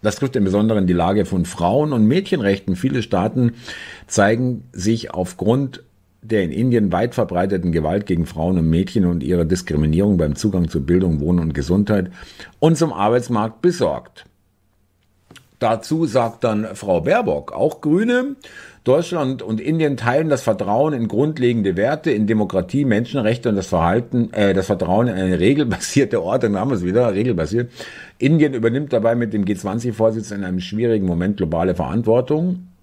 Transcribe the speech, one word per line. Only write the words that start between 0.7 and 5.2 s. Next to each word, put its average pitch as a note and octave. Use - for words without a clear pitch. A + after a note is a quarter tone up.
die F2+
Lage F2+
von F2+
Frauen- A#2+
und A2+
Mädchenrechten. A2+
Viele C3
Staaten A2+
zeigen A#2
sich A2
aufgrund A2+